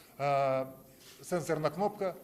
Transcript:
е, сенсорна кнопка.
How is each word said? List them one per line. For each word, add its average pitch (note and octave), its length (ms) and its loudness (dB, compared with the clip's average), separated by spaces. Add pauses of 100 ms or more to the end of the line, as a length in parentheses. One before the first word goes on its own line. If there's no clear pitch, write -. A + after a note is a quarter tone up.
(200)
е, C#3 460 2 (580)
сенсорна D#3 460 0
кнопка. F#3+ 540 -2